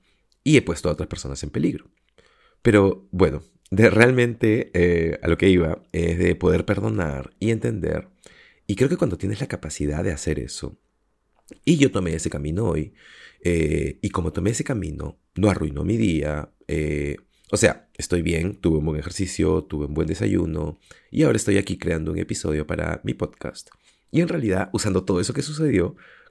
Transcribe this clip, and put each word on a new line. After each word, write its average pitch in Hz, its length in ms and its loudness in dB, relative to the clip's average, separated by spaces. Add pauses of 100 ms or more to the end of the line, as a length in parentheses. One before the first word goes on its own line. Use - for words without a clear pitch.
(440)
y 151 120 4
he 113 60 6
puesto - 260 -4
a 76 40 0
otras 78 160 -6
personas - 340 -10
en 73 80 -10
peligro. - 400 -4 (720)
Pero 101 480 4
bueno, 87 320 2 (280)
de, 104 180 6
realmente, 120 840 4
eh, 85 480 2
a - 60 -2
lo 82 100 2
que - 100 4
iba 85 340 4 (100)
es 85 260 -2
de 87 160 2
poder 85 300 2
perdonar 95 720 -4
y 110 120 -2
entender. 82 580 -4 (580)
Y 101 100 -4
creo 127 120 2
que 175 80 -2
cuando 101 200 -2
tienes 98 240 -6
la 139 60 -6
capacidad 73 560 -6
de 95 100 -2
hacer 76 280 -4
eso, - 380 -12 (840)
y 170 120 4
yo 139 140 6
tomé 90 240 -2
ese 82 160 -4
camino 78 360 -4
hoy, 78 280 -2 (480)
eh, 78 600 0
y 98 80 -4
como 82 220 -2
tomé 90 180 0
ese 120 140 -4
camino, 76 560 -6 (160)
no 98 140 4
arruinó 76 340 -2
mi 101 120 0
día, 76 540 0 (180)
eh, 73 480 -4 (340)
o 107 60 0
sea, - 380 2
estoy - 280 -2
bien, 82 340 -2
tuve 80 220 2
un 76 80 0
buen 76 140 -2
ejercicio, 87 640 -2
tuve 73 220 -6
un 71 80 -8
buen 82 140 0
desayuno, 82 720 -2 (320)
y - 120 0
ahora 120 140 4
estoy 101 220 0
aquí 98 200 -4
creando 82 340 -4
un 82 60 -4
episodio 76 480 -4
para 80 380 -4
mi - 100 -4
podcast. - 560 -10 (400)
Y - 100 2
en 175 80 2
realidad 107 440 -2
usando 92 320 -2
todo 92 160 0
eso 123 120 -2
que 139 100 -4
sucedió 147 540 0 (340)